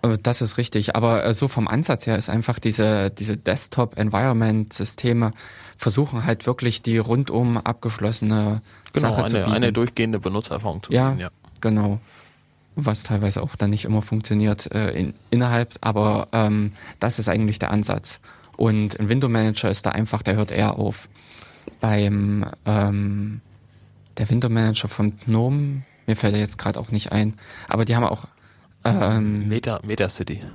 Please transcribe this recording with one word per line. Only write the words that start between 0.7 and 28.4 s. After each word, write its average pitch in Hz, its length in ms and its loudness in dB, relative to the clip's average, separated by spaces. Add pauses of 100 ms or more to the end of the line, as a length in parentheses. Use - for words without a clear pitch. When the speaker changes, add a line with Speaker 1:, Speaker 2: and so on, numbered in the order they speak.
Speaker 1:
aber, 113 300 2
äh, 113 80 2
so 139 160 0
vom 113 180 0
Ansatz 135 400 0
her 110 100 2
ist - 120 -4
einfach 113 300 -2
diese, 107 500 2
diese 104 260 -4
Desktop-Environment-Systeme 110 2000 0 (460)
versuchen 127 480 0
halt 113 200 0
wirklich 123 360 -2
die 113 160 2
rundum 117 600 2
abgeschlossene 107 1040 0 (320)
Speaker 2:
Genau, 143 180 0
Speaker 1:
Sache 123 140 2
zu 117 100 0
Speaker 2:
eine, 95 100 2
Speaker 1:
bieten. 104 100 2
Speaker 2:
eine 117 180 2
durchgehende 117 460 0
Benutzererfahrung 101 640 -4
zu - 80 -6
Speaker 1:
Ja, 127 180 4
Speaker 2:
bieten, 131 120 -2
ja. 90 80 -8 (320)
Speaker 1:
genau. 107 380 2 (760)
Was 123 280 0
teilweise 101 380 0
auch - 140 -6
dann 101 140 0
nicht 104 160 0
immer 107 160 2
funktioniert, 107 720 0
äh, 107 200 0
in, - 220 -2 (180)
innerhalb, 120 500 0
aber, 104 500 2
ähm, 107 420 2 (260)
das 113 200 0
ist 107 100 -2
eigentlich 104 300 0
der - 120 -2
Ansatz. 101 480 -2 (360)
Und 107 440 0
ein 104 100 0
Window 131 200 2
Manager 110 400 2
ist 101 160 -2
da 101 60 2
einfach, 110 320 -2
der 101 120 2
hört 107 160 0
eher 107 260 0
auf. 104 300 -4 (720)
Beim, 104 680 2 (200)
ähm, 101 760 0 (760)
der 107 120 -2
Window 120 200 2
Manager 113 380 2
von 107 260 0 (120)
gnome, 135 580 0 (240)
mir 110 80 2
fällt 104 180 0
er 104 60 2
jetzt 104 180 -2
grad - 200 -4
auch 113 140 -8
nicht 104 200 -2
ein, 107 240 2 (340)
aber 110 160 2
die 117 100 2
haben 120 80 2
auch, - 220 -2 (580)